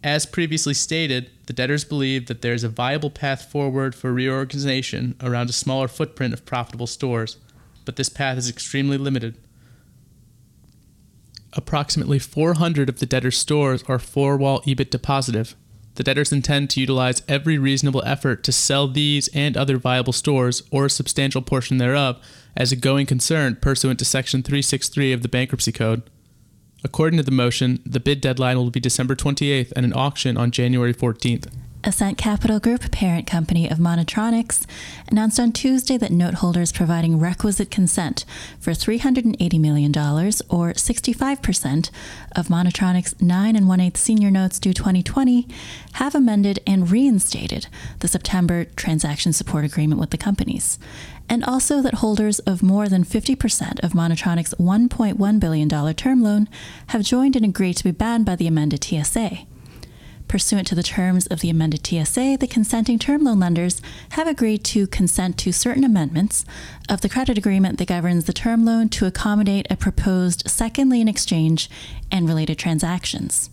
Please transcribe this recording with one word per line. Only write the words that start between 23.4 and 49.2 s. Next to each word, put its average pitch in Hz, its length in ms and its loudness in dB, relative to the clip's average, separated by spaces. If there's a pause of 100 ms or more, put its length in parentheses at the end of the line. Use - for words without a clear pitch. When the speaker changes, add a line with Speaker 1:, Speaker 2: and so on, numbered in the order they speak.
Speaker 1:
pursuant 135 400 0
to 127 60 -4
Section 131 380 0
three 139 180 0
six - 260 -2
three 139 240 0
of 120 120 -2
the 131 40 -4
Bankruptcy 127 460 -2
Code. 113 300 0 (800)
According 160 360 2
to 151 60 2
the 131 80 0
motion, 127 540 2
the 113 140 -2
bid 139 220 0
deadline 127 340 0
will 123 160 0
be 127 80 -2
December 127 340 0
twenty-eighth 139 600 0
and 123 100 2
an 117 80 2
auction 135 440 0
on 120 120 2
January 123 440 2
fourteenth. 120 520 -2 (360)
Speaker 2:
Ascent 196 360 -2
Capital 214 420 0
Group, 233 320 0
parent 175 340 0
company 170 440 0
of 156 80 -2
Monotronics, 214 880 0 (440)
announced 214 300 2
on 233 140 2
Tuesday 262 420 0
that 226 160 0
note 175 240 2
holders 175 380 0
providing 165 460 2
requisite 190 520 0
consent - 540 0 (340)
for 175 140 -2
three 214 240 0
hundred 254 280 0
and 220 160 2
eighty 170 160 2
million 147 340 4
dollars, 151 580 0
or 170 260 0
sixty-five 262 640 -2
percent, 160 500 -2 (420)
of 175 140 -2
Monotronics' 180 760 0
nine 196 360 4
and 196 100 4
one-eighth 185 300 4
senior 214 340 4
notes 190 260 2
due 185 160 2
twenty 185 300 2
twenty 247 440 2 (460)
have 285 220 -2
amended 202 500 4
and 185 260 4
reinstated - 760 2 (320)
the - 80 -2
September 175 560 0
transaction 156 720 -2